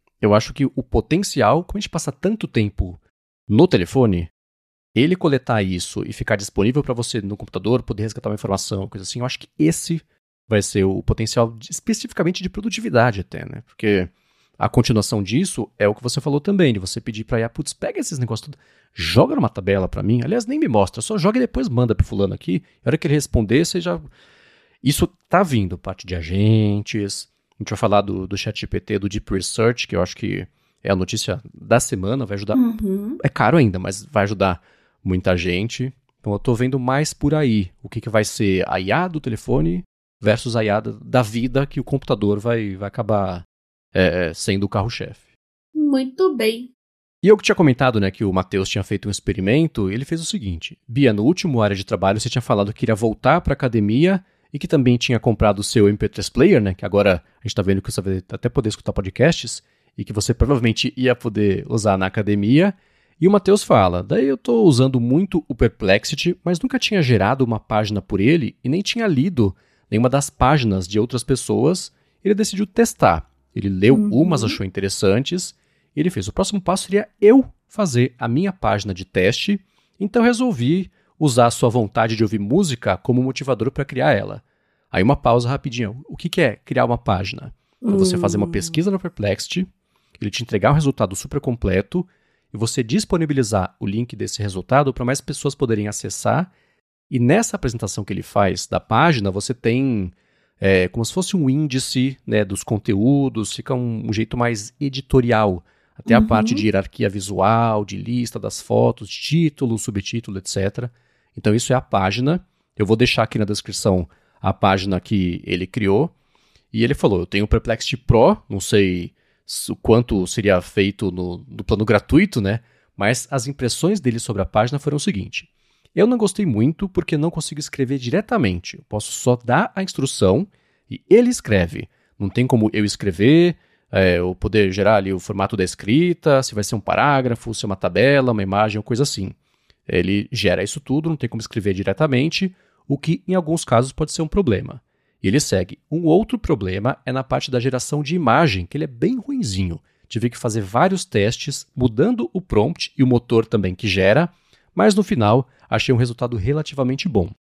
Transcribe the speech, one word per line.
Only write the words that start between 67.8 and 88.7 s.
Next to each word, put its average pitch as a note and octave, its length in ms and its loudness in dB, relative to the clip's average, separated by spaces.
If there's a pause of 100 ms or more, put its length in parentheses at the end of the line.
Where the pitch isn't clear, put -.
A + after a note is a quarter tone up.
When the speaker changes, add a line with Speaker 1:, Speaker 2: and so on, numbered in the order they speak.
Speaker 1:
por G2 180 -4
ele B2+ 420 2
e B2 60 -4
nem E3+ 140 0
tinha A#3 240 -4
lido C3+ 500 2 (340)
nenhuma A#2 200 2
das C#3 180 0
páginas A#2+ 580 2
de G2+ 140 -2
outras A#2+ 240 -2
pessoas." C3 640 0 (320)
Ele G3+ 120 2
decidiu G3+ 320 -2
testar. G2 640 0 (240)
Ele G2 140 -4
leu G2 260 6
Speaker 2:
Uhum. A2+ 280 2
Speaker 1:
umas, D#3+ 200 0
achou G#2+ 240 -4
interessantes, G2+ 880 -2 (400)
e D3+ 60 -6
ele F3 100 0
fez: F#2+ 160 -6
"O - 60 -10
próximo - 280 -2
passo F#3 260 -2
seria G3+ 220 -2 (120)
eu B3 240 8 (240)
fazer C3 500 0
a A#2+ 80 -6
minha D#3+ 260 0
página G#2 400 -2
de F#2 120 -8
teste, B2+ 560 0 (400)
então G#3 220 0
resolvi G3 680 0 (300)
usar B2 260 4
a A#2 60 4
sua - 160 2
vontade A2+ 480 0
de A2 80 2
ouvir G#2 160 -2
música A#2+ 560 0
como B2+ 260 0
motivador B2+ 480 -2
pra C#3+ 140 -6
criar C#3 280 -2
ela." G2+ 300 -4 (480)
Aí - 140 0
uma C3+ 120 4
pausa A#2+ 320 2
rapidinho. B2 600 -6
O - 80 -14
que - 120 -8
que F#3 120 -2
é A#2+ 240 2
criar B2 200 0
uma A#2+ 140 0
página? G2 560 -4 (260)
É A#3+ 120 -2
você F#3 260 2
fazer F3 200 0
uma G3+ 80 0
Speaker 2:
Hum. E3+ 40 -8
Speaker 1:
pesquisa E3+ 400 -2